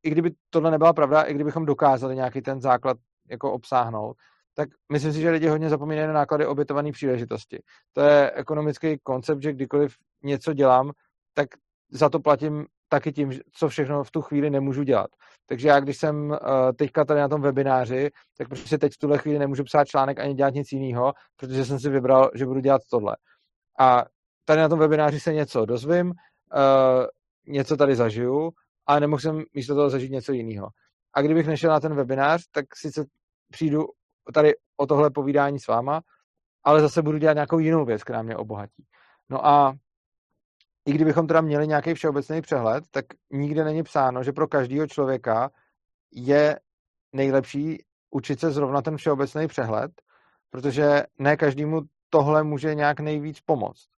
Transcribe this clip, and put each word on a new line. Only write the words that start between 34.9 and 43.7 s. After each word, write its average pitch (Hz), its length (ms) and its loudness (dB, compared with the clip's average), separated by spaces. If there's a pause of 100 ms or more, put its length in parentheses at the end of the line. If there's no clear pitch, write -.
povídání 143 500 0
s - 60 -14
váma, 127 340 -2 (640)
ale 151 160 6
zase 151 220 2
budu 151 160 -2
dělat 156 140 2
nějakou 151 260 0
jinou 160 260 2
věc, 110 200 -4
která 113 180 -6
mě 113 140 -8
obohatí. 104 480 -12 (440)
No 135 180 -2
a 143 280 6 (1120)
i 143 60 0
kdybychom 156 340 2
teda 160 140 4
měli 151 280 0
nějaký 156 260 0
všeobecný 151 480 -4
přehled, 120 480 -2
tak 135 140 -6 (260)
nikde 147 340 -4
není 156 180 -4